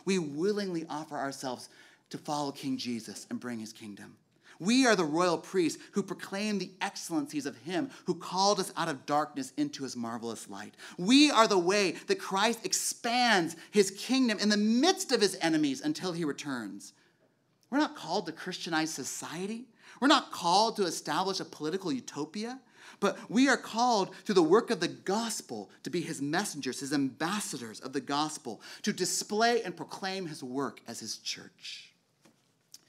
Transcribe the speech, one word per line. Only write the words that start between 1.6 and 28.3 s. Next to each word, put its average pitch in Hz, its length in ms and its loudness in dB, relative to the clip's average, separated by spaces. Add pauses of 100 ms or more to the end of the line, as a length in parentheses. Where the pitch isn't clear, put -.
to 143 80 -10
follow 147 360 -4
King 131 240 -4
Jesus 117 520 -8
and 120 100 -6
bring 120 200 -8
his 110 140 -12
kingdom. 104 420 -16 (460)
We 247 240 6
are 220 100 8
the 185 80 6
royal 165 340 4
priests 170 440 0 (100)
who 202 100 0
proclaim 202 560 -4
the 180 220 -6
excellencies 151 680 -4
of 117 120 -6
him 147 340 -4 (140)
who 175 100 -2
called 190 460 2
us 175 160 -6
out 165 100 -2
of 139 180 -4
darkness 147 520 -2
into 147 260 -4
his 123 140 -8
marvelous 117 520 -6
light. 101 260 -14 (220)
We 269 340 8
are 226 160 8
the 196 120 4
way 185 320 4 (160)
that 196 120 2
Christ 208 460 0
expands 233 920 2 (140)
his 196 200 4
kingdom 247 480 0
in 208 80 2
the 208 100 4
midst 254 540 2
of 226 80 4
his 202 220 2
enemies 151 400 2
until 156 320 -2
he 170 100 -4
returns. 127 680 -6 (760)
We're 254 80 -2
not 294 180 2
called 170 300 -4
to 165 60 -6
Christianize 160 600 -2
society. 175 720 -8 (360)
We're 254 60 6
not 285 240 4
called 190 460 4
to 196 80 2
establish 175 540 -2
a 160 60 -6
political 160 460 -4
utopia, 156 680 -6 (400)
but - 180 2 (120)
we 254 180 6
are 247 100 6
called 214 560 2 (120)
through 208 100 0
the 180 80 8
work 220 280 6
of 190 80 0
the 170 80 0
gospel 165 840 -4 (140)
to - 60 -10
be 170 120 -2
his 147 180 -8
messengers, 143 600 -4
his 139 120 -8
ambassadors 139 880 -4
of 131 140 -10
the 143 80 -4
gospel, 143 580 -4 (220)